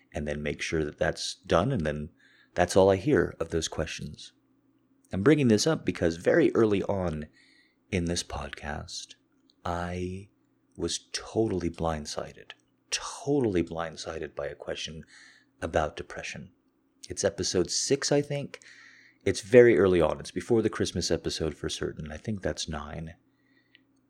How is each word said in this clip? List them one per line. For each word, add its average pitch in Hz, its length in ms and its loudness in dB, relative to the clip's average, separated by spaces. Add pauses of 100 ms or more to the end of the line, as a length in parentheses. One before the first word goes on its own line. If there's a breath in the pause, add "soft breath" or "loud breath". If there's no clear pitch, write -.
(140 loud breath)
and 78 120 -8
then 73 160 -6
make 73 200 -6
sure 80 240 -2
that 73 140 -10
that's - 360 -4 (100)
done, 95 280 2
and 87 120 -2
then 76 260 -4 (420 soft breath)
that's 90 240 2
all 95 120 8
I 95 60 6
hear 92 460 2
of 85 80 -8
those 82 180 -2
questions. - 640 -8 (840)
I'm 95 80 -2
bringing 147 280 6
this 104 180 6
up 160 180 0
because 85 320 0
very 123 380 4
early 104 280 4
on 85 440 -4 (600 soft breath)
in 87 160 0
this 87 180 -2
podcast, - 880 -10 (500)
I 90 640 -6 (460)
was - 380 -6
totally 98 560 -2
blindsided, 76 840 -6 (380)
totally 113 760 0
blindsided 80 720 -8
by 71 120 -6
a 71 80 -8
question 80 500 -10 (560 loud breath)
about 80 340 -2
depression. - 540 -12 (580)
It's - 160 -8
episode 92 460 0
six, - 420 0
I 147 100 4
think. 143 380 -6 (640 loud breath)
It's 95 180 0
very 120 360 10
early 90 240 6
on. 76 180 2
It's - 120 -12
before 113 320 0
the 107 80 2
Christmas 90 400 -2
episode 80 440 -2
for 82 140 -6
certain. 78 420 -8
I 76 60 -12
think 107 240 -8
that's - 260 -6
nine. 80 460 -10 (960 soft breath)